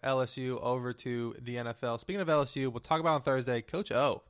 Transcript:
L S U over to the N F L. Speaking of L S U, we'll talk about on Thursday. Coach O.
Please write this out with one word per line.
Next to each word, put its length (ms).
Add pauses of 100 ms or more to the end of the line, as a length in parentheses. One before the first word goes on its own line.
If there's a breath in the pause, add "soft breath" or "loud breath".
L 180
S 160
U 220
over 340
to 480
the 160
N 120
F 140
L. 140
Speaking 240
of 80
L 140
S 140
U, 120
we'll 120
talk 200
about 140
on 80
Thursday. 400
Coach 280
O. 400